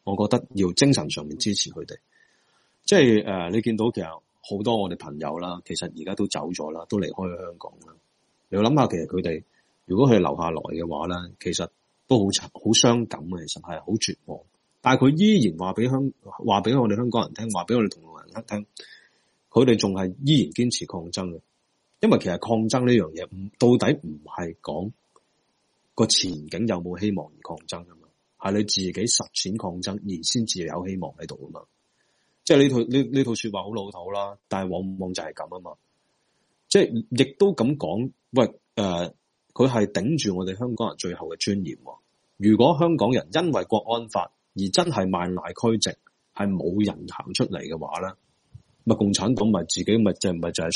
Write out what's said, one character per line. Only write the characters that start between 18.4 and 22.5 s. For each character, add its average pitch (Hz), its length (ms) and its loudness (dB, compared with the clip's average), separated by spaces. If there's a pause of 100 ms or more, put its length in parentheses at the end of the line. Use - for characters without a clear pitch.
聽， 104 200 -8 (840)
佢 117 140 6
哋 120 120 6
仲 101 160 0
係 92 200 -4 (120)
依 147 180 4
然 - 100 -2
堅 120 240 0
持 87 100 -10
抗 92 140 -10 (120)
爭 95 180 -6
嘅。 82 100 -12 (600)
因 226 100 2
為 117 80 8
其 - 100 -2
實 85 100 0
抗 113 300 0